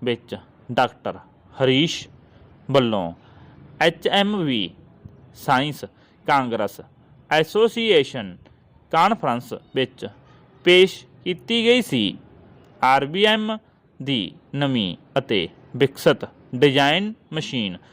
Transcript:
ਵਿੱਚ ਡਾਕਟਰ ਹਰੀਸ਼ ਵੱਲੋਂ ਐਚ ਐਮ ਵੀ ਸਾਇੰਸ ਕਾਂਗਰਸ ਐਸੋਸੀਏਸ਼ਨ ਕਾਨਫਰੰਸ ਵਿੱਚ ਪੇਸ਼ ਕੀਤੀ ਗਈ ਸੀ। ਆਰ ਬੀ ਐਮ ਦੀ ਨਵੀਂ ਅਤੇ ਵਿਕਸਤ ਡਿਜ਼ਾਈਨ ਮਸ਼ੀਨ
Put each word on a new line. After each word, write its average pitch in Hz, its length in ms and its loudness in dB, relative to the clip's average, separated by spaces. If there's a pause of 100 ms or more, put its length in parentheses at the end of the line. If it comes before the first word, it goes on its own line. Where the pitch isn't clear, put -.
ਵਿੱਚ 120 320 -6 (340)
ਡਾਕਟਰ 120 480 -4 (360)
ਹਰੀਸ਼ 135 540 0 (600)
ਵੱਲੋਂ 110 420 2 (720)
ਐਚ 165 280 0
ਐਮ 202 280 0
ਵੀ 123 320 -2 (640)
ਸਾਇੰਸ 139 480 -2 (420)
ਕਾਂਗਰਸ 127 540 0 (500)
ਐਸੋਸੀਏਸ਼ਨ 156 1040 0 (560)
ਕਾਨਫਰੰਸ 160 640 0 (220)
ਵਿੱਚ 127 320 -6 (580)
ਪੇਸ਼ 180 380 4 (200)
ਕੀਤੀ 220 420 -4
ਗਈ 240 160 4
ਸੀ। 214 360 -2 (640)
ਆਰ 135 240 4
ਬੀ 170 200 -2
ਐਮ 220 320 0 (420)
ਦੀ 131 320 -4 (240)
ਨਵੀਂ 127 400 -2 (220)
ਅਤੇ 92 300 -2 (280)
ਵਿਕਸਤ 139 500 0 (300)
ਡਿਜ਼ਾਈਨ 143 580 2 (200)
ਮਸ਼ੀਨ 117 440 -6 (160)